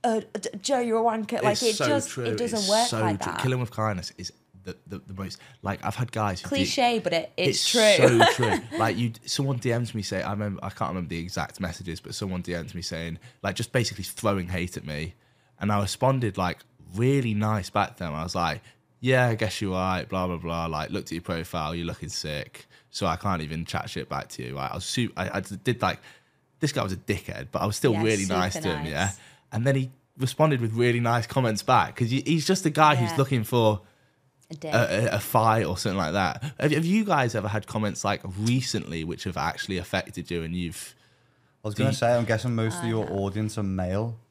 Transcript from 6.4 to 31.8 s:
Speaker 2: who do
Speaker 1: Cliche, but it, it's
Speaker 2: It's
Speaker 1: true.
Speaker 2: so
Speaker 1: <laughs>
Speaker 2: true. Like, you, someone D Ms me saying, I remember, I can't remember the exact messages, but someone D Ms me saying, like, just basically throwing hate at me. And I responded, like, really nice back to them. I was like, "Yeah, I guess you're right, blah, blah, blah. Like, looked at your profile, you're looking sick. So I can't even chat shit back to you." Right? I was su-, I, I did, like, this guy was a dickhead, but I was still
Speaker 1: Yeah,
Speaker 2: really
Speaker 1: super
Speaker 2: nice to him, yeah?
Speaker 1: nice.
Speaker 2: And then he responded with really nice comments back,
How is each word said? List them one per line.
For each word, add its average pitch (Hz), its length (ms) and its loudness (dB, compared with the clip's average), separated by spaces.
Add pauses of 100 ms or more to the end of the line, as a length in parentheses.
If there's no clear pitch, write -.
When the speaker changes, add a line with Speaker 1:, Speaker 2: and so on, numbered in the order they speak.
Speaker 2:
who - 100 -10
do 285 60 0
Speaker 1:
Cliche, 240 420 2
but 175 160 0
it, 160 220 -2
it's 185 240 2
Speaker 2:
It's - 100 2
Speaker 1:
true. 214 380 8 (100)
Speaker 2:
so - 60 10
Speaker 1:
<laughs> 403 80 8
Speaker 2:
true. - 280 2 (180)
Like, 110 200 2
you, 117 140 0 (140)
someone 135 320 0
D 123 120 0
Ms 117 240 -2
me 107 80 -2
saying, 92 220 -2
I 92 60 -2
remember, 101 320 -4
I 98 80 -6
can't 90 200 -4
remember 87 200 -4
the 85 100 -4
exact 85 400 -6
messages, 85 400 -8
but 85 140 -14
someone 92 280 -4
D 87 100 -6
Ms 85 220 -6
me 87 80 -8
saying, 85 360 -6 (240)
like, 98 120 -2
just - 180 -6
basically 110 320 0
throwing 98 440 0
hate 90 280 -4
at - 80 -10
me. 76 300 -6 (460)
And 101 100 0
I 104 100 4
responded, 123 560 0
like, 90 220 0 (380)
really 123 360 2
nice 107 380 0
back - 260 0
to 87 80 -8
them. 78 100 -6
I 78 100 -4
was 90 100 -6
like, 85 260 0 (400)
"Yeah, 127 280 4
I 117 80 2
guess 107 240 -2
you're 98 120 -2
right, 92 360 0
blah, 92 180 -2
blah, 90 100 -2
blah. 82 300 -4
Like, 78 240 -4
looked 95 180 -6
at - 40 -8
your 85 100 -6
profile, 82 520 -6
you're 85 120 -6
looking 76 220 -8
sick. - 580 -8 (240)
So - 160 -4
I 82 100 2
can't 92 240 -2
even 80 240 -6
chat - 240 -6
shit - 200 -8
back 69 220 -6
to - 120 -12
you." 64 140 -8
Right? 69 140 -6
I - 40 -8
was 95 100 -8
su-, - 320 -2
I, 92 220 -4
I - 20 -2
did, 98 400 -4
like, 90 200 0 (600)
this 147 120 0
guy 123 100 -2
was 95 100 -2
a 92 40 -4
dickhead, - 560 -6
but - 100 -2
I 92 40 0
was 104 100 -2
still 127 160 2
Speaker 1:
Yeah, 104 100 2
Speaker 2:
really 107 220 2
Speaker 1:
super 92 140 0
Speaker 2:
nice 92 160 0
to - 60 -4 (160)
him, 76 100 -6
yeah? 78 200 0
Speaker 1:
nice. 98 120 -4 (360)
Speaker 2:
And 113 120 0
then 139 100 2
he 131 140 -2 (280)
responded 135 420 2
with 110 140 -2
really 120 260 2
nice 120 260 2
comments 113 360 0
back, 113 340 4